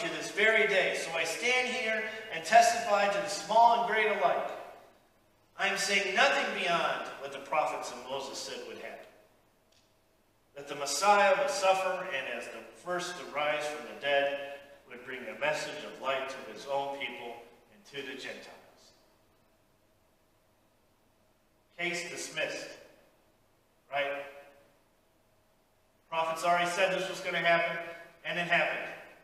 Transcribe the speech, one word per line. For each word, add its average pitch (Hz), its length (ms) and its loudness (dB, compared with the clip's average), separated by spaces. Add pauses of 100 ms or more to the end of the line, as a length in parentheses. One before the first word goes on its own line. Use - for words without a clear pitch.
to - 80 -4
this - 160 -6
very 208 360 4
day, 190 360 2
so - 140 -6
I 165 60 0
stand 247 440 0
here 220 360 -2 (300)
and 160 120 -8
testify 214 600 6
to 202 100 0
the - 100 -2
small 233 540 6
and 214 100 0
great 214 160 4 (100)
alike. - 340 2 (1080)
I 196 100 0
am 196 100 0
saying 196 380 0
nothing 233 300 4 (160)
beyond 170 460 0 (120)
what 139 140 -10
the 143 60 -10
prophets 127 520 -2
and 120 180 -12
Moses 135 280 -6
said 131 300 -8
would - 100 -12
happen. - 300 -14 (1500)
That 143 120 -14
the 143 80 -8
Messiah 196 640 6
would 190 100 2
suffer, 190 640 2
and 123 240 -6
as - 60 -10
the 117 160 -12 (220)
first 175 340 -4
to 127 80 -10 (100)
rise 151 300 0
from 151 220 -6
the - 120 -12
dead, 139 600 0 (280)
would 120 160 -16
bring 123 220 -10
the 110 140 -10
message 151 440 -4
of 107 160 -14
light 131 300 -2
to - 240 -12
his - 180 -14
own 139 280 -2
people 123 360 -10 (380)
and - 120 -20
to 139 220 -10
the 135 120 -12
Gentiles." - 280 -12 (3250)
Case 175 320 -2
dismissed. - 560 -6 (1200)
Right? 139 320 -2 (1900)
Prophets 165 360 -2
already 175 240 4
said 185 240 2
this 180 160 -2
was 170 120 -6
gonna 175 180 -2
happen, 170 360 4 (480)
and 170 140 -4
it 170 100 -2
happened. - 460 0 (300)